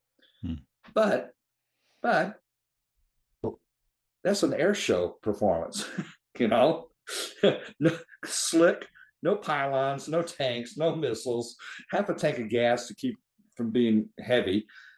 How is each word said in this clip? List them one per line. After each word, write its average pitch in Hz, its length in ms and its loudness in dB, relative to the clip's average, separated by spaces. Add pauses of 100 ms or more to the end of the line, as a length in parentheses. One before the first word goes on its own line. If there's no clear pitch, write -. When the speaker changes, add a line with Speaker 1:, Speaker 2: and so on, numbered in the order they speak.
(420)
Speaker 1:
Hmm. 85 120 -6 (400)
Speaker 2:
But, 208 380 0 (720)
but 190 340 0 (1900)
that's 196 200 0
an 151 120 2
air 190 200 2
show 90 480 0
performance, 95 680 -2 (240)
<laughs> - 260 -20
you 120 100 2
know? 120 400 2 (540)
<laughs> - 160 4 (220)
No, 165 100 4 (340)
slick, - 600 2 (360)
no 180 120 2
pylons, 139 720 -2
no 165 140 0
tanks, 120 540 -4
no 156 180 0
missiles, 120 640 -2 (340)
half 202 180 0
a - 60 0
tank 151 240 0
of 113 100 -4
gas 120 380 2
to 101 80 -14
keep 120 220 -4 (400)
from 117 140 -4
being 110 380 4 (160)
heavy. 107 420 2 (320)